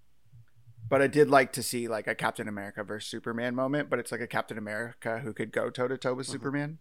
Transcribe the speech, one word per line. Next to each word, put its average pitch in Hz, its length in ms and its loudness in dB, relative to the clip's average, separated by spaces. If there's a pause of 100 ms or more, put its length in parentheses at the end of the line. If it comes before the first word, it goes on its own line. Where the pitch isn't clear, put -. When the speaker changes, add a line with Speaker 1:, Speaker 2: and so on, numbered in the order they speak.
(880)
Speaker 1:
but 139 140 6
I 135 60 6
did 139 200 8
like 135 260 8
to 120 100 -4
see, 120 240 -2
like, 110 180 -2
a 113 80 0
Captain 113 320 -2
America 101 380 -6
versus 104 260 -6
Superman 117 460 -4
moment, 143 340 0
but 123 80 2
it's, 120 140 -6
like, 113 80 -4
a 117 80 -4
Captain 110 280 -4
America 113 640 -6
who 113 140 -6
could 110 180 -4
go 113 180 0
toe-to-toe 127 460 -2
with 127 120 -6
Speaker 2:
Mm-hmm. 139 60 -8
Speaker 1:
Superman. 143 480 -4